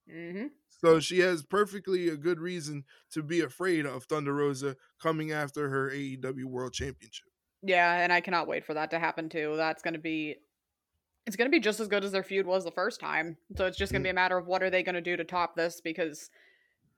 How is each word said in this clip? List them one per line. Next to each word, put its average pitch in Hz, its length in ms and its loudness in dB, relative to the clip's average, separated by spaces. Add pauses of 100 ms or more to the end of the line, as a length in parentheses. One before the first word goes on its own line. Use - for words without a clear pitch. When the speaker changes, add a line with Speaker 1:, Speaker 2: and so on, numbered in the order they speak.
Speaker 1:
Mm-hmm. 175 380 -10 (220)
Speaker 2:
So 165 320 6
she 170 200 -2
has 175 240 4
perfectly 190 640 0
a 156 80 -2
good 165 240 -2
reason 151 440 -6 (260)
to 156 120 -4
be 165 180 0
afraid 160 440 2
of 131 200 -6
Thunder 147 300 0
Rosa 139 420 0 (240)
coming 156 320 0
after 147 380 -2
her 135 200 0
A 139 60 -6
E 135 200 -6
W 131 300 -6
World 127 260 -6
Championship. - 560 -10 (340)
Speaker 1:
Yeah, 175 320 4
and 175 180 2
I 175 80 4
cannot 175 260 0
wait - 180 -4
for 156 100 -6
that 156 180 -2
to 165 80 0
happen 160 280 -2
too. 151 280 -4
That's 160 260 0
gonna 165 160 -2
be, 156 380 -6 (880)
it's 220 100 -8
gonna 247 140 2
be 320 100 6
just 214 200 0
as 214 80 -4
good 196 160 2
as 196 80 -4
their 190 120 0
feud 190 220 0
was 185 180 2
the 165 80 -6
first 196 280 -2
time. 156 380 -2 (180)
So 190 100 2
it's 185 120 -2
just 196 140 -2
gonna 190 100 2
Speaker 2:
Mm. - 20 0
Speaker 1:
be 185 60 0
a 185 40 0
matter 185 240 4
of 175 80 -6
what 185 160 2
are 185 80 2
they 180 140 4
gonna 180 180 -2
do 175 140 0
to 170 80 -2
top 175 320 -2
this, 170 240 -2
because 165 500 -6 (680)